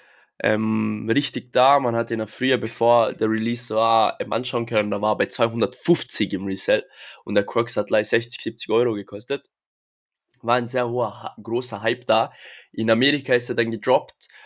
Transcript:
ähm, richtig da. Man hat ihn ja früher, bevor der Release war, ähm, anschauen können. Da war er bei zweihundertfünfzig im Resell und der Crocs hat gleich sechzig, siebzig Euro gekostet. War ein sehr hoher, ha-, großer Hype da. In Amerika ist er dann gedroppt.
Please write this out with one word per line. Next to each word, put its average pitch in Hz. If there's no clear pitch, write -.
ähm, 110
richtig 135
da. 135
Man 120
hat 117
ihn 110
ja 110
früher, 131
bevor 117
der 110
Release 113
war, 113
ähm, 113
anschauen 120
können. 107
Da 101
war 107
er 90
bei 110
zweihundertfünfzig 113
im 95
Resell 98
und 104
der 101
Crocs 117
hat 104
gleich 107
sechzig, 120
siebzig -
Euro 117
gekostet. 104
War 117
ein 120
sehr 123
hoher, 120
ha-, -
großer 113
Hype 120
da. 113
In 113
Amerika 135
ist 120
er 117
dann 113
gedroppt. -